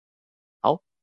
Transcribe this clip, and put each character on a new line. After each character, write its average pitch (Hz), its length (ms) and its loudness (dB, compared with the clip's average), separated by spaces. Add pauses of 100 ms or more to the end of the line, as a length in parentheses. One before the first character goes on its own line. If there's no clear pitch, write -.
(600)
好， 147 220 0 (200)